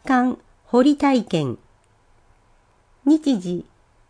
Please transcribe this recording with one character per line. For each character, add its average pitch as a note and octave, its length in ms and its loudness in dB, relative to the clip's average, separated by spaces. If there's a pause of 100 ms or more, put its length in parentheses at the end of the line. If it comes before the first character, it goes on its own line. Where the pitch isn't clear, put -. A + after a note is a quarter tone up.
款、 B3+ 320 0 (280)
彫 B3 180 2
り C#4+ 140 2
体 C4+ 280 0
験。 C#3+ 340 -4 (1500)
日 C#4+ 340 2
時、 F3 240 -8 (460)